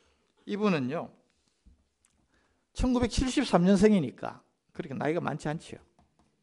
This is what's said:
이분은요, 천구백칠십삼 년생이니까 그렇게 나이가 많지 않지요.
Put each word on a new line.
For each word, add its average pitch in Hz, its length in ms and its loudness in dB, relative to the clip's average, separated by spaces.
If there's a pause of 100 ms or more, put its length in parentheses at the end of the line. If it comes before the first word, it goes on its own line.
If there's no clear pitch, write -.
(460)
이분은요, 165 640 -2 (1600)
천구백칠십삼 247 920 0
년생이니까 185 800 2 (300)
그렇게 160 200 -12
나이가 156 280 -2
많지 151 260 -6
않지요. - 320 -10 (640)